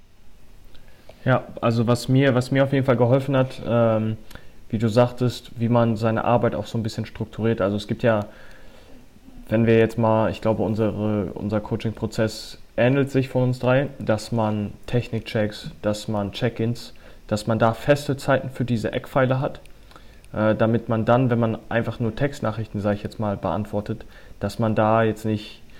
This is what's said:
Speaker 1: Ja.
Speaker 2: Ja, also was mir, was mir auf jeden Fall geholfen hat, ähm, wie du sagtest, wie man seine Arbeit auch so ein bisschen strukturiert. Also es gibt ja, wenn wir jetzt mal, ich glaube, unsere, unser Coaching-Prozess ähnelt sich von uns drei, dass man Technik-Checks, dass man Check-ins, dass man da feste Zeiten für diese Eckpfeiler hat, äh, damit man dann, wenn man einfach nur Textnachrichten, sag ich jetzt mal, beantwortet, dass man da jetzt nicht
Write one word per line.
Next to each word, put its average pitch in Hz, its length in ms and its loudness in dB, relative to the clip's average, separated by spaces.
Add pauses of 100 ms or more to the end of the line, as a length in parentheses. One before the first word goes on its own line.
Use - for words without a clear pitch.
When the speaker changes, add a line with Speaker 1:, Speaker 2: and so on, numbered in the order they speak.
(1200)
Speaker 1:
Ja. 127 60 2
Speaker 2:
Ja, 123 160 2 (140)
also 117 260 2
was 120 220 2
mir, 131 260 6
was 123 160 0
mir 135 140 4
auf 135 80 -2
jeden 135 140 2
Fall 131 100 4
geholfen 131 400 2
hat, 131 280 0
ähm, 110 520 2 (540)
wie 113 80 0
du 113 100 2
sagtest, 120 680 2
wie 117 120 0
man 117 280 4
seine 110 280 0
Arbeit 117 300 2
auch 101 120 -4
so - 120 -6
ein 110 40 -2
bisschen 107 240 -6
strukturiert. 110 540 -2
Also 101 160 2
es 101 100 -6
gibt 113 160 -4
ja, 110 240 2 (1200)
wenn 113 180 2
wir 113 120 8
jetzt 113 200 4
mal, 110 320 4
ich - 100 -6
glaube, 110 220 0
unsere, 104 720 0
unser 104 260 -2
Coaching-Prozess 110 1000 -4 (180)
ähnelt 131 340 4
sich 131 180 0
von 127 140 0
uns 127 160 0
drei, 127 400 2
dass 107 340 -2
man 107 400 0 (140)
Technik-Checks, 110 840 -4 (120)
dass 104 260 -4
man 101 240 -2
Check-ins, 117 600 -4 (320)
dass - 200 -2
man 113 120 0
da 113 160 4
feste 143 420 0
Zeiten 131 340 0
für - 140 -4
diese 113 280 -2
Eckpfeiler 131 460 0
hat, 143 220 -4 (720)
äh, 107 240 2
damit 113 320 2
man 113 160 0
dann, 120 260 4
wenn 120 80 2
man 113 200 0 (100)
einfach 117 320 -2
nur 110 160 -2
Textnachrichten, 110 640 -4
sag 104 160 0
ich 104 80 -8
jetzt 104 160 -8
mal, 104 160 -2
beantwortet, 104 680 -4 (340)
dass 101 180 -4
man 110 160 2
da 110 300 4
jetzt 110 200 -2
nicht 110 380 -4 (180)